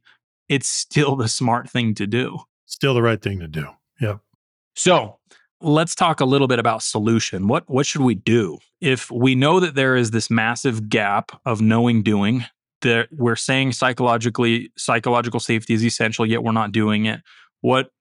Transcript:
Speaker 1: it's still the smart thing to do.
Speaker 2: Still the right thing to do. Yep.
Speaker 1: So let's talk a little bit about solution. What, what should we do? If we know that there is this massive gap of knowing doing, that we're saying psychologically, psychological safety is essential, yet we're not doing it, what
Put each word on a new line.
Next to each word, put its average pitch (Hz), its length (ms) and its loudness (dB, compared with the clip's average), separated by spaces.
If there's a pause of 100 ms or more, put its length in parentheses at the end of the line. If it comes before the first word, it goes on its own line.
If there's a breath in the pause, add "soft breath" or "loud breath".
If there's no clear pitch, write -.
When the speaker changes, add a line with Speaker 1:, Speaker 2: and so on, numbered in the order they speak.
(480 soft breath)
Speaker 1:
it's 139 200 -2
still - 480 -2
the 120 120 -2
smart 120 420 -2
thing 113 260 0
to 104 100 -4
do. 120 340 -4 (260)
Speaker 2:
Still - 280 -2
the 120 80 2
right 113 200 2
thing 98 180 -6
to 85 80 -10
do. 76 200 -8 (320)
Yep. 104 200 -4 (560)
Speaker 1:
So 139 420 2 (460 soft breath)
let's 160 320 0
talk 165 240 0
a 139 60 0
little 135 220 4
bit 123 120 2
about 113 240 -2
solution. 110 640 0
What, 135 220 0
what 139 160 0
should - 160 -4
we 123 140 4
do? 104 440 0 (220)
If 131 280 -2
we 127 240 2
know 147 280 4
that 156 140 -2
there 131 200 2
is 120 160 2
this 113 180 -2
massive 113 600 -2
gap 104 420 0 (140)
of 113 160 -2
knowing 113 420 4
doing, 107 420 0 (360)
that 117 300 2
we're 120 260 -2
saying 135 340 0
psychologically, 117 1040 0
psychological 120 640 -2
safety 113 340 -2
is 110 120 0
essential, 113 400 -2
yet 113 180 -2
we're 117 80 -2
not 110 220 -2
doing 107 320 0
it, 110 160 -6 (400 soft breath)
what 127 400 0